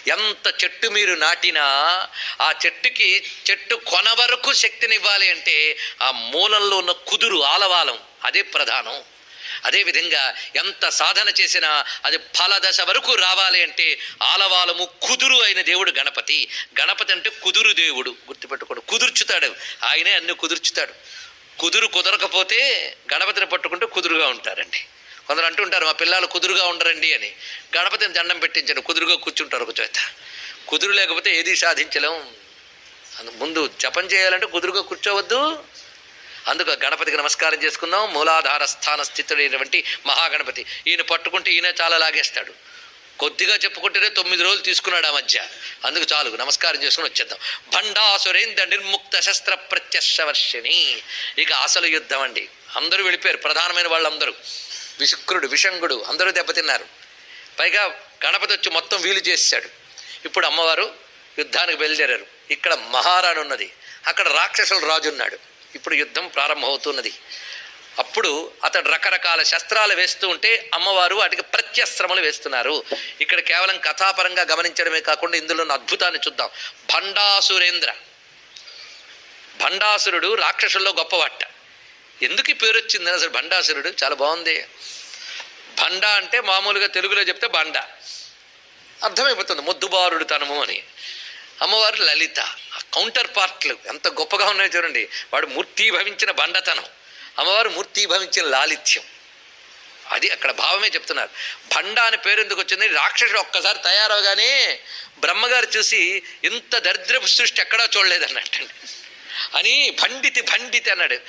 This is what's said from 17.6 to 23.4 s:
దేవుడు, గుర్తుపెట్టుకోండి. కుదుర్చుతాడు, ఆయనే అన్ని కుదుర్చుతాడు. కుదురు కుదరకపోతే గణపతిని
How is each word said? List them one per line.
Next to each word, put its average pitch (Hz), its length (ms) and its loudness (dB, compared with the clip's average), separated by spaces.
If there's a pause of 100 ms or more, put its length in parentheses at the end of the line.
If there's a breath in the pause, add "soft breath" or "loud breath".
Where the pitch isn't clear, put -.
దేవుడు, 143 380 0
గుర్తుపెట్టుకోండి. - 800 -12
కుదుర్చుతాడు, 214 640 0 (280 loud breath)
ఆయనే 160 300 2
అన్ని 170 220 0
కుదుర్చుతాడు. 165 580 -2 (640 loud breath)
కుదురు 202 280 2
కుదరకపోతే 196 1080 0 (200)
గణపతిని 196 320 0